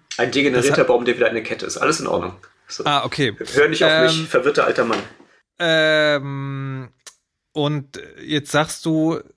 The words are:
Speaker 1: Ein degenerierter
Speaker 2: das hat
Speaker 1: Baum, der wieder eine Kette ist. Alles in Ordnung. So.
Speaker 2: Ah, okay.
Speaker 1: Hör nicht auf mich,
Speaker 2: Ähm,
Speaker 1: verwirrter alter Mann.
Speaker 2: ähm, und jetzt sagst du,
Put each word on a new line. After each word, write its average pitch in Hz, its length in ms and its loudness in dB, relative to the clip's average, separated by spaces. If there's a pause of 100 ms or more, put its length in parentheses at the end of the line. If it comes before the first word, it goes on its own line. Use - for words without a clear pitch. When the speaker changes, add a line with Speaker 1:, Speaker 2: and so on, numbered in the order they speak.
(160)
Speaker 1:
Ein 123 160 0
degenerierter 139 380 2
Speaker 2:
das 147 80 2
hat 131 100 4
Speaker 1:
Baum, 123 160 4
der 120 120 2
wieder 120 120 4
eine 113 160 -4
Kette - 220 -8
ist. - 100 -8
Alles 151 240 0
in - 80 -6
Ordnung. 90 240 -2 (360)
So. - 160 -10
Speaker 2:
Ah, 143 200 0
okay. 123 300 -2 (180)
Speaker 1:
Hör 147 160 4
nicht 160 140 -2
auf 160 180 4
mich, 160 200 2
Speaker 2:
Ähm, 160 80 -6
Speaker 1:
verwirrter 139 360 2
alter 120 200 0
Mann. 110 160 -2 (580)
Speaker 2:
ähm, 139 1300 0 (640)
und 147 480 -4 (240)
jetzt 147 280 -4
sagst 156 340 0
du, 160 320 2 (180)